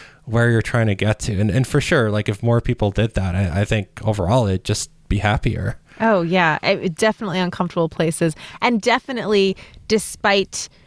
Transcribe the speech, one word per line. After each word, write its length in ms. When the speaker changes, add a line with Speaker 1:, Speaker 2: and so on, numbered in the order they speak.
Speaker 1:
where 240
you're 100
trying 280
to 60
get 260
to. 200
And, 100
and 160
for 140
sure, 300
like, 180
if 140
more 180
people 300
did 240
that, 200
I, 280
I 20
think 240
overall 400
it'd 180
just 260
be 100
happier. 600
Speaker 2:
Oh, 220
yeah. 420
I, 260
definitely 500
uncomfortable 500
places. 460
And 220
definitely, 720
despite 800